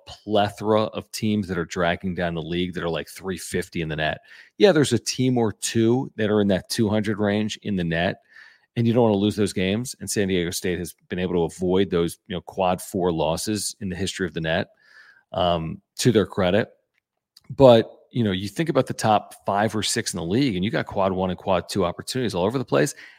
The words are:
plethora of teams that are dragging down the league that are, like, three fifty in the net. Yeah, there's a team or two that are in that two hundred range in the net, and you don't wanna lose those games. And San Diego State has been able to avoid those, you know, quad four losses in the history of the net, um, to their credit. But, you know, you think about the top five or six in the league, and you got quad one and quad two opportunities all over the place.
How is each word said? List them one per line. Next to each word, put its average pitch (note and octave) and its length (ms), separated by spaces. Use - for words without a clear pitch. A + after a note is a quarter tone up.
plethora G#2 800
of - 280
teams G#2+ 360
that F#2 100
are E2+ 80
dragging F2 480
down E2+ 220
the D#2+ 60
league F2 340
that E2+ 80
are, E2+ 60
like, D#2 200
three F#2+ 280
fifty F2+ 440
in D#2 80
the D#2 60
net. D2+ 240
Yeah, G3+ 120
there's D3+ 220
a A2 60
team B2+ 400
or A2 120
two A#2 640
that G#2+ 120
are G#2+ 100
in G2+ 100
that F#2 200
two A2+ 180
hundred G#2+ 300
range G#2 460
in G#2+ 120
the F2+ 80
net, E2 340
and A#2+ 100
you A#2 80
don't B2 80
wanna A2 140
lose G2+ 200
those G#2 160
games. G#2 480
And G2+ 80
San G2+ 200
Diego F2 240
State F2+ 260
has F2 160
been F#2 80
able F2+ 160
to E2 220
avoid F#2 340
those, E2+ 380
you G2+ 80
know, E2 60
quad F2+ 380
four F2+ 320
losses E2 720
in G2+ 80
the F#2 60
history F#2 320
of E2 80
the E2+ 60
net, D#2+ 260
um, E2+ 500
to B2 140
their G2+ 160
credit. F#2+ 420
But, A#2+ 420
you A#2+ 120
know, G#2 80
you F#2+ 180
think E3 200
about C3+ 160
the - 80
top - 540
five G#2 280
or G#2+ 60
six - 320
in F2+ 60
the E2+ 40
league, G#2+ 340
and F2+ 60
you - 60
got - 160
quad F#2+ 260
one F#2 200
and F2 80
quad F2+ 300
two F#2+ 160
opportunities G2+ 500
all F2 100
over A#2 140
the B2 60
place. C#3+ 280